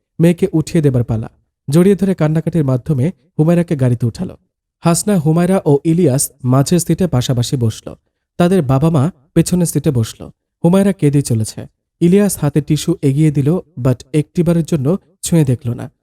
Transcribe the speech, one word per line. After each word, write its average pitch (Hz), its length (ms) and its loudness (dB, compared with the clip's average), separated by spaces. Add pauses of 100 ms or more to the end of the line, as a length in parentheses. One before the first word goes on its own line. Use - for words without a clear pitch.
(200)
মেয়েকে 170 340 2
উঠিয়ে 160 280 -2
দেবার 127 220 2
পালা। 113 260 -6 (400)
জড়িয়ে 180 260 4
ধরে 190 200 -2
কান্নাকাটির 160 480 0
মাধ্যমে 131 480 -2 (280)
হুমায়রাকে 170 360 2
গাড়িতে 123 300 0
উঠালো। 160 320 -6 (420)
হাসনা, 170 380 0
হুমায়রা 175 480 0
ও 143 180 4
ইলিয়াস 165 480 0 (120)
মাঝের 135 360 2
সিটে 170 280 -2
পাশাপাশি 127 500 -2
বসল, - 380 -4 (420)
তাদের 180 240 2
বাবা 143 280 2
মা 160 220 0 (220)
পেছনের 170 320 0
সিটে 156 260 -2
বসল। 113 380 -4 (340)
হুমায়রা 190 300 2
কেঁদে 143 280 0
চলেছে। 110 460 -4 (320)
ইলিয়াস 190 380 2
হাতে 147 240 -2
টিস্যু 156 400 -2
এগিয়ে 151 300 2
দিল, 147 280 0 (200)
but 123 240 -2 (100)
একটিবারের 170 500 0
জন্য 151 340 -2 (240)
ছুঁয়ে 165 240 2
দেখল 123 240 -2
না। 120 220 -10 (120)